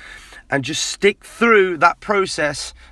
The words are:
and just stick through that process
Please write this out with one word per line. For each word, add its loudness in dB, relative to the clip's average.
and -2
just -6
stick -2
through 2
that 2
process -4